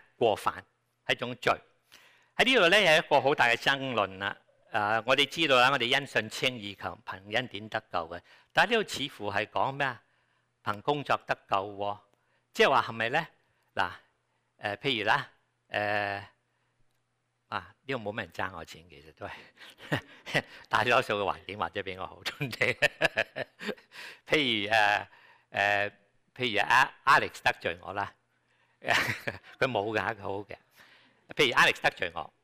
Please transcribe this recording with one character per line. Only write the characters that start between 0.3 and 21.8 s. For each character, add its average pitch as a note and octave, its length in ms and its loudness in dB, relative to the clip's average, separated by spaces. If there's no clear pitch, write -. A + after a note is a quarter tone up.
犯， - 300 -4
係 C3 80 2
一 - 20 -6
種 A#2+ 200 -6
罪。 A#2 180 2
喺 G#3+ 100 4
呢 C4 100 6
度 F3+ 140 6
呢， G#3 120 6
有 D#3+ 160 6
一 E3 40 2
個 C#3+ 200 4
好 C#3 140 4
大 B2+ 100 4
嘅 A#2 100 4
爭 C3+ 380 -2
論 F#2+ 240 0
啦。 G2+ 180 -6
啊， A2 340 0
我 C3 100 2
哋 C#3+ 120 4
知 E3 200 -2
道 C3+ 100 4
啦， B2 120 6
我 C#3+ 80 2
哋 A#2 80 -2
因 C3+ 220 0
信 A2 200 -2
稱 C3 220 -2
義， G2+ 260 -10
求 F2+ 300 -10
憑 G2 300 -8
恩 B2 120 -2
典 G#2 220 -12
得 A2 100 -4
救 - 200 -6
嘅。 E2+ 100 -10
但 E3+ 140 4
係 G3+ 60 -2
呢 A3 120 2
度 - 60 -16
似 C3+ 260 -6
乎 G#2 160 -6
係 G#2 140 0
講 G#2+ 260 -2
咩 C#3 140 -4
啊？ B2 160 -6
憑 G#2 180 -6
工 D3 220 0
作 A#2 120 0
得 C3 80 0
救 G#2+ 80 0
喎， G2+ 440 -4
即 A3 100 4
係 F#3+ 80 6
話 B2 100 4
係 A#2+ 120 -4
咪 A2+ 160 -2
呢？ D#3 180 -2
嗱， F#2 160 0
誒， G2+ 180 -6
譬 C3 220 -2
如 G2+ 80 -2
啦， C3 220 2
誒， G2+ 540 -2
啊， F#2+ 260 -10
呢 C3+ 80 -6
度 B2 60 -4
冇 G#2 140 -6
乜 A#2 80 -8
人 F2 100 -10
爭 F#2+ 240 -6
我 E2 100 -12
錢， E2+ 240 -20
其 D2 140 -20
實 D#2 100 -20
都 G2 140 -12
係， - 1160 -8
<laughs> - 160 -20
大 A2 140 2
多 A#2+ 200 4
數 A2+ 180 -2
嘅 - 20 -2
環 D#2 220 -4
境 G2+ 140 -10
或 E2+ 100 -2
者 G2+ 140 -6